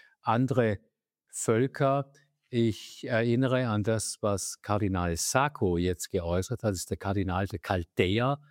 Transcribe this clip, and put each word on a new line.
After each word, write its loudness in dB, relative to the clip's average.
andere 2
Völker. 0
Ich -2
erinnere 2
an 0
das, -2
was -2
Kardinal 0
Sacco 0
jetzt -2
geäußert -2
hat. 0
Das -4
ist -10
der -2
Kardinal -2
der -8
Chaldäer 0